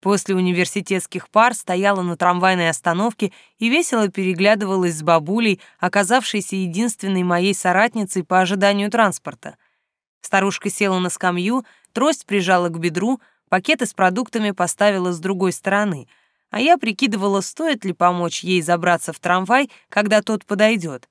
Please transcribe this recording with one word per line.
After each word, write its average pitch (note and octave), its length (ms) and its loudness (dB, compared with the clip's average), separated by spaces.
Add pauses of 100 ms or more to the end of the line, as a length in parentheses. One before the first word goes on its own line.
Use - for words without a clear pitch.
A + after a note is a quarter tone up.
После G3 340 0
университетских F3+ 920 -2
пар A#3 240 4
стояла G3 480 0
на F3 140 -2
трамвайной F3+ 540 2
остановке F#3 640 -2 (260)
и A3+ 120 -2
весело B3 380 0
переглядывалась F#3+ 880 0
с D#3 80 -10
бабулей, F3+ 560 2 (200)
оказавшейся G3+ 760 0
единственной F#3+ 680 -2
моей F3+ 300 2
соратницей F#3+ 720 0
по F#3 160 2
ожиданию G3+ 500 2
транспорта. G3+ 680 -2 (640)
Старушка G3 480 -2
села F#3+ 300 0
на F3+ 100 -2
скамью, F#3 560 -2 (260)
трость D4 340 -2
прижала F3+ 440 2
к E3 100 -8
бедру, F3 400 -2 (300)
пакеты A3+ 360 0
с - 80 -8
продуктами G#3 580 0
поставила F#3 600 0
с E3+ 80 -4
другой F#3 320 -2
стороны — F#3+ 560 -2 (420)
а - 100 -6
я D#4+ 180 4
прикидывала, G3+ 640 0
стоит D4+ 440 -4
ли F3+ 80 -4
помочь F3 500 0
ей F3+ 180 2
забраться E3+ 520 0
в - 60 -14
трамвай, F#3+ 500 0 (200)
когда G#3 320 2
тот G#3 240 -4
подойдет. F#3+ 640 -2